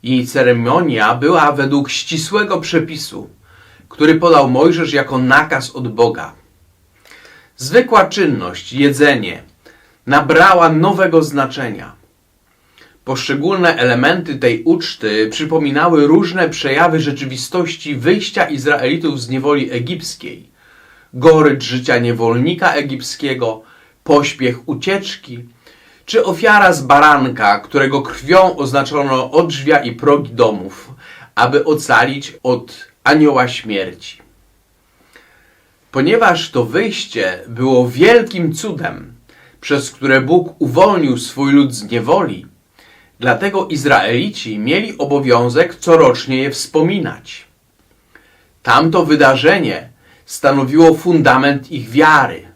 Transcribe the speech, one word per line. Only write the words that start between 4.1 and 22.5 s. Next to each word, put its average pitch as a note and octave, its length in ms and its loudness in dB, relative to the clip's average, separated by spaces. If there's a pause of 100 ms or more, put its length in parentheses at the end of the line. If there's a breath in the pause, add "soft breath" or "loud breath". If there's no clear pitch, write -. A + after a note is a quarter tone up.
podał D#3+ 360 4
Mojżesz D#3+ 420 2
jako C3+ 260 -2
nakaz C3+ 520 0
od A#2+ 240 -10
Boga. - 380 0 (1200 soft breath)
Zwykła G3+ 520 2
czynność, A#2+ 640 -4
jedzenie, C3 680 0 (640 soft breath)
nabrała D#3+ 600 4
nowego E3 540 2
znaczenia. C3 680 -6 (1120 soft breath)
Poszczególne D#3 720 -2
elementy C3 600 0
tej A#2+ 260 -2
uczty A2 680 -2
przypominały D#3 760 0
różne E3+ 420 2
przejawy D#3 520 0
rzeczywistości C#3 960 -6
wyjścia F#3 480 -2
Izraelitów D3 760 -2
z A#2 80 -12
niewoli C3+ 440 -2
egipskiej. - 840 -10 (580 soft breath)
Gorycz C#3+ 480 2
życia B2 360 -4
niewolnika A#2+ 760 -2